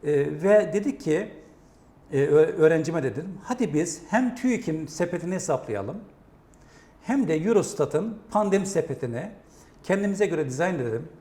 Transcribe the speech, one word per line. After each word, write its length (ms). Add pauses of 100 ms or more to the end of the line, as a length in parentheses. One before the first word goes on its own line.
E, 80 (300)
ve 300
dedik 280
ki, 300 (800)
e, 140
ö-, 300
öğrencime 460
de 80
dedim, 320
"Hadi 320
biz 340
hem 260
tüik'in 520
sepetini 480
hesaplayalım, 640 (1040)
hem 260
de 80
Eurostat'ın 840 (120)
pandemi 360
sepetini 640 (520)
kendimize 440
göre 200
dizayn 280
edelim 340 (120)